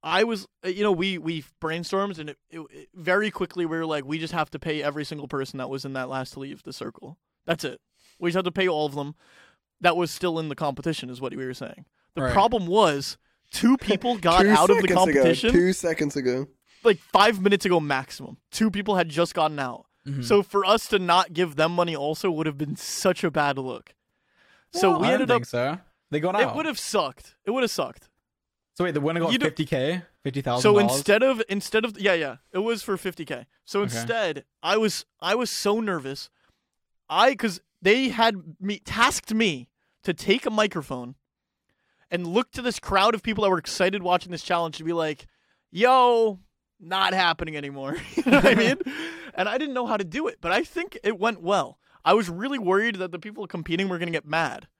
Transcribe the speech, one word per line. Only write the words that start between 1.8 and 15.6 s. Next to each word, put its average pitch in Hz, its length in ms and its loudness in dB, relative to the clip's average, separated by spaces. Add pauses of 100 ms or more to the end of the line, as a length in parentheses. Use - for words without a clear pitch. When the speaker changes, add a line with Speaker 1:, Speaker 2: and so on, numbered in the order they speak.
Speaker 1:
and 151 120 -12
it, 139 80 -18 (120)
it, 165 100 -14 (100)
it, 147 240 -20
very 190 360 0
quickly 175 360 -4
we 160 100 -4
were 165 100 -2
like, 151 180 -4
"We 151 140 -6
just 160 140 -6
have 160 180 -2
to 151 80 -10
pay 151 240 -6
every 147 220 -4
single 143 240 -12
person 135 300 -6
that 127 120 -8
was 135 140 -8
in 135 100 -10
that 131 140 -6
Last 131 260 -8
to 135 60 -14
Leave 135 220 -14
the - 100 -14
circle. - 460 -14 (280)
That's 165 180 -4
it. 127 160 -8 (380)
We 175 120 -2
just 170 60 -2
have 190 80 0
to 180 80 -2
pay 190 160 0
all 151 180 0
of 139 80 -4
them 147 200 -8 (680)
that 170 160 4
was 175 140 0
still 170 280 -4
in 160 100 -4
the 143 60 -8
competition," 143 560 -4
is 123 100 -12
what 131 140 -8
we 135 100 -8
were 127 100 -8
saying. - 300 -14 (300)
The 160 80 -6
Speaker 2:
Right. 127 100 0
Speaker 1:
problem 202 340 4
was 170 500 2 (360)
two 247 240 4
people 226 420 0
got 175 240 6
Speaker 3:
Two 202 80 6
Speaker 1:
out 185 200 8
of - 60 8
the - 60 2
Speaker 3:
seconds 190 80 2
ago. 180 80 4
Speaker 1:
competition. 165 540 4
Speaker 3:
Two 180 200 4